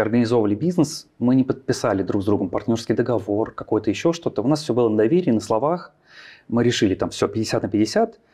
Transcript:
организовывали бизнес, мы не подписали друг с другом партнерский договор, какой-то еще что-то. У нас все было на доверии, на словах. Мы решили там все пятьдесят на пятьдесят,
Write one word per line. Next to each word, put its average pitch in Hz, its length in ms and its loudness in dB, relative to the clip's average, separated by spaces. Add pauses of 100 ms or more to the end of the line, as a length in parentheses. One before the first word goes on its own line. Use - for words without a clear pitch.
организовывали 110 560 2
бизнес, 160 500 -2 (140)
мы 123 160 4
не 131 80 4
подписали 113 580 -2
друг 98 200 -2
с - 40 -4
другом 104 240 0
партнерский 117 460 -2
договор, 110 560 -2
какой-то - 360 -4
еще 160 240 0
что-то. 120 300 -4
У 120 60 0
нас 151 160 0
все 123 100 -2
было 120 140 2
на 107 80 0
доверии, 143 340 2
на 110 80 2
словах. 139 540 -2 (560)
Мы 120 160 0
решили 107 320 2
там 90 140 -2
все - 180 -2
пятьдесят 110 340 -2
на 101 60 -4
пятьдесят, 110 500 0 (160)